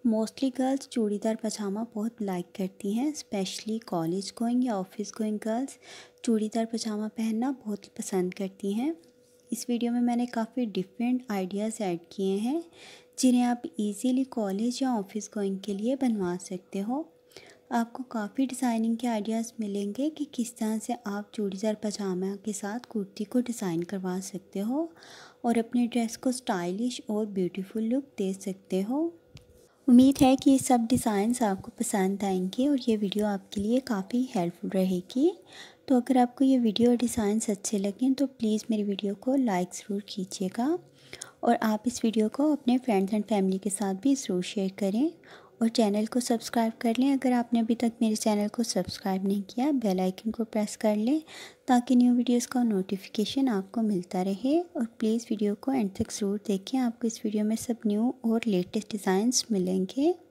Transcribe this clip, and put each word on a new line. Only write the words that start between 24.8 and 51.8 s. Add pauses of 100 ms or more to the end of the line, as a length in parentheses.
और
अपने
ड्रेस
को
स्टाइलिश (100)
और
ब्यूटीफुल
लुक (120)
दे
सकते
हो। (840)
उम्मीद
है
कि
ये
सब
डिज़ाइंस
आपको
पसंद
आएंगे
और
ये
वीडियो
आपके
लिए
काफ़ी (140)
हेल्पफुल
रहेगी। (560)
तो
अगर
आपको
ये
वीडियो
और
डिज़ाइंस
अच्छे
लगें
तो
प्लीज़
मेरी
वीडियो
को
लाइक
ज़रूर
कीजिएगा (760)
और
आप
इस
वीडियो
को
अपने
फ्रेंड्स
एंड
फैमिली
के
साथ
भी
ज़रूर
शेयर
करें (500)
और
चैनल
को
सब्सक्राइब
कर
लें
अगर
आपने
अभी
तक
मेरे
चैनल
को
सब्सक्राइब
नहीं
किया,
बेल
आइकन
को
प्रेस
कर
लें (460)
ताकि